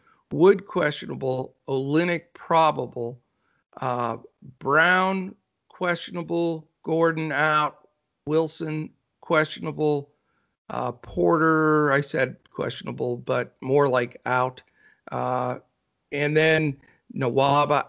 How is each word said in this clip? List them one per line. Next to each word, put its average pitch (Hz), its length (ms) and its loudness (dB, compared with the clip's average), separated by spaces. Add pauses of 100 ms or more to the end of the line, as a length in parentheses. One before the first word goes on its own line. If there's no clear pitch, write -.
(320)
Wood 185 340 4
questionable, 135 920 -6 (120)
Olynyk 151 640 -2
probable, 131 880 0 (600)
uh, 123 360 -2 (400)
Brown 185 760 2 (320)
questionable, 170 1000 -4 (160)
Gordon 160 480 0
out, 151 560 0 (380)
Wilson 156 640 -2 (320)
questionable, 151 880 -2 (580)
uh, 123 220 -4
Porter, 156 1000 2
I 139 100 4
said 131 340 -4 (160)
questionable, 123 640 -6
but 127 440 -6
more 139 260 2
like 123 380 -2
out. 127 360 -2 (500)
Uh, 127 480 -4 (520)
and 147 240 -2
then 156 400 2 (400)
Nawaba 139 720 2